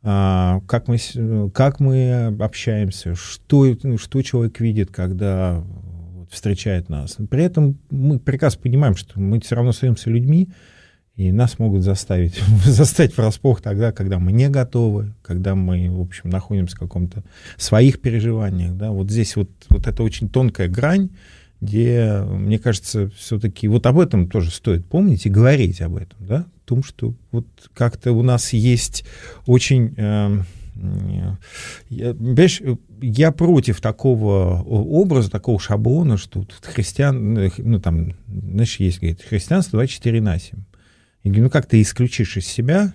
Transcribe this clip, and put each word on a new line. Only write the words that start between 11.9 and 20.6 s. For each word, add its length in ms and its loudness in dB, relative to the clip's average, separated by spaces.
<laughs> 120 4
застать 520 4
врасплох 440 0
тогда, 300 -2
когда 300 -4
мы 100 0
не 180 2
готовы, 720 -2
когда 360 -4
мы, 340 0
в 100 -4
общем, 300 -8
находимся 460 -4
в 20 -20
каком-то 460 -6
своих 440 4
переживаниях, 760 -2
да. 160 -6
Вот 180 -4
здесь 240 -2
вот, 160 -2
вот 200 4
это 160 -2
очень 240 -4
тонкая 400 0